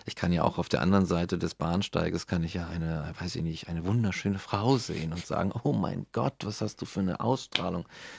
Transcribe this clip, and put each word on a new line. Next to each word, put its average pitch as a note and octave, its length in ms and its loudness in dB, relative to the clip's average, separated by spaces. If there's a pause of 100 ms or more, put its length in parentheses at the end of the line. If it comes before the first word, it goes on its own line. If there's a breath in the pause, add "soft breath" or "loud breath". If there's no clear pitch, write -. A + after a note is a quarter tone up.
Ich - 120 -8
kann F2 160 4
ja E2 100 4
auch - 140 4
auf F2 100 -2
der A#1+ 140 2
anderen F#2+ 240 6
Seite F2 320 2
des E2+ 180 -2
Bahnsteiges, E2+ 720 0
kann F2 160 2
ich E2 100 -4
ja E2+ 140 -4
eine, E2 500 -2
weiß F2 200 -4
ich E2 60 -2
nicht, D#2+ 260 -6
eine E2 160 -2
wunderschöne G2+ 540 2
Frau A2 360 2
sehen E2 380 -2
und F2 120 -6
sagen, - 280 -2 (100)
"Oh D3 80 2
mein G2 400 0
Gott, B2+ 340 -2
was G#2 140 -6
hast - 220 -4
du - 40 -4
für - 140 -4
eine F#2 220 0
Ausstrahlung?" F2+ 640 -2 (320 loud breath)